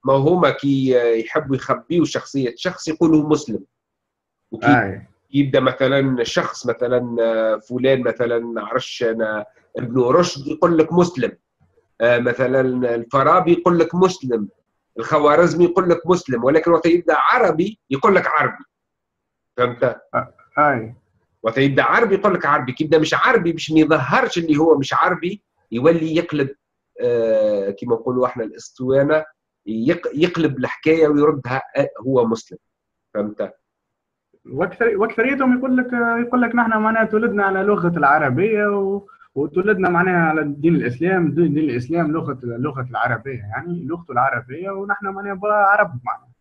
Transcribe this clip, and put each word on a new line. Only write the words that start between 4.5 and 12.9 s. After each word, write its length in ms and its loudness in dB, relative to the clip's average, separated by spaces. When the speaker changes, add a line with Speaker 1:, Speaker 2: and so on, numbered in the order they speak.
Speaker 1:
وكي 160 -4
Speaker 2:
اي. 400 0
Speaker 1:
يبدا 260 2
مثلا 640 2
شخص، 440 -4
مثلا، 540 -2
آه، 340 0
فلان، 320 0
مثلا، 380 -2
نعرفش 640 -6
انا، 420 -2
ابن 240 -2
رشد 460 2
يقول 300 2
لك 160 2
مسلم. 380 2
آه، 180 4
مثلا 760 0